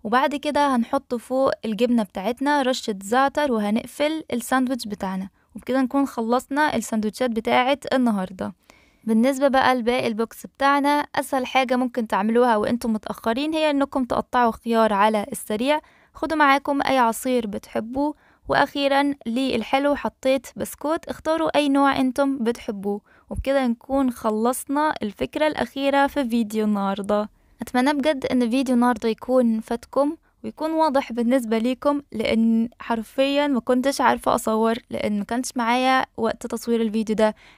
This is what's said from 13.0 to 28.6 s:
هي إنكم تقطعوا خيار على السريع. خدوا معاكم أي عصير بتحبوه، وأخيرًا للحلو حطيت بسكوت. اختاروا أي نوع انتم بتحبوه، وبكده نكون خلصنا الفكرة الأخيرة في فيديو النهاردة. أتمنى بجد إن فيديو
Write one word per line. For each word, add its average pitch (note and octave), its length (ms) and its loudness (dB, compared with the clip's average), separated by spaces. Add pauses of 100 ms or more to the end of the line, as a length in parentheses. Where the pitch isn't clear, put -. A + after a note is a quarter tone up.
هي D#4 160 2
إنكم C#4 360 0
تقطعوا A#3+ 460 0
خيار A3+ 420 2
على G#3 380 2
السريع. B3 480 -2 (340)
خدوا D#4 240 -4
معاكم C#4 440 4
أي C4+ 160 2
عصير A#3 500 0
بتحبوه، A#3 680 -6 (320)
وأخيرًا C#4 680 0 (100)
للحلو C4+ 680 0
حطيت C4 600 -2
بسكوت. D4+ 500 -6
اختاروا D#4+ 520 -2
أي D4 120 2
نوع C#4 300 2
انتم C4+ 380 0
بتحبوه، G#3 640 -4 (280)
وبكده C4 380 0
نكون B3+ 440 0
خلصنا B3 840 -2 (100)
الفكرة C4 440 -2
الأخيرة C#4 600 0
في C#4 220 -2
فيديو A3 360 0
النهاردة. G3+ 640 -2 (320)
أتمنى B3+ 320 0
بجد C#4+ 320 0
إن B3 240 0
فيديو B3+ 260 0